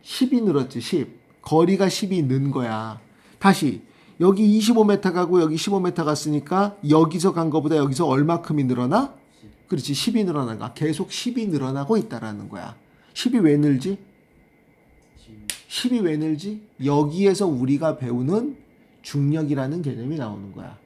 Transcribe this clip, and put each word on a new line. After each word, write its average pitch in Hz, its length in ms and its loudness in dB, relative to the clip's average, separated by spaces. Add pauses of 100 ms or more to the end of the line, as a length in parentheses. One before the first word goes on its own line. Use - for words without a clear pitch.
십이 247 400 0
늘었지, 139 400 0
십. - 380 -4 (220)
거리가 180 460 4
십이 185 360 -2
는 135 280 0
거야. 110 480 -6 (400)
다시 156 440 4 (360)
여기 208 380 4
이십오 220 260 4
미터 196 300 2
가고 180 280 2
여기 160 140 0
십오 196 240 -2
미터 175 240 -2
갔으니까 151 720 -2 (140)
여기서 160 440 4
간 165 160 -2
거보다 147 280 0
여기서 139 280 0
얼마큼이 151 600 0
늘어나? 127 480 0 (540)
그렇지, 143 260 -4
십이 208 320 0
늘어나가. 117 480 -6
계속 156 380 -4
십이 240 360 -6
늘어나고 139 500 -2
있다라는 107 520 -8
거야. 101 260 -14 (380)
십이 254 240 -2
왜 156 180 6
늘지? 147 420 2 (1700)
십이 247 300 -2
왜 160 180 0
늘지? 160 440 -4 (220)
여기에서 165 600 2
우리가 143 520 0
배우는 139 600 -2 (460)
중력이라는 143 800 -2
개념이 131 340 -6
나오는 101 380 -10
거야. 90 320 -18